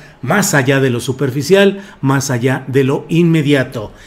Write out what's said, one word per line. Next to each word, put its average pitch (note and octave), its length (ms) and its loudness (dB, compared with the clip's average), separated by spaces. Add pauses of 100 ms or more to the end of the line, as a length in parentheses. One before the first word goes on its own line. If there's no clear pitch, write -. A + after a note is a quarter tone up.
(220)
más G3 320 -2
allá C#3 260 2
de C3+ 100 2
lo A#2+ 100 -2
superficial, D3 840 0 (200)
más C3+ 280 0
allá C3 380 -2
de C3+ 160 2
lo C3+ 260 -2
inmediato. C#3+ 840 0 (160)